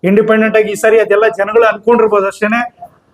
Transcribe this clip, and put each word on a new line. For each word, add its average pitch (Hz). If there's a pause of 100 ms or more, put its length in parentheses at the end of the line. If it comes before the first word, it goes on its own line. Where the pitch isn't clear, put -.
ಇಂಡಿಪೆಂಡೆಂಟ್ 214
ಆಗಿ. 208
ಈ 196
ಸರಿ 220
ಅದೆಲ್ಲ 208
ಜನಗಳು 214
ಅನ್ಕೊಂಡಿರ್ಬೋದು 214
ಅಷ್ಟೇನೆ, 226 (240)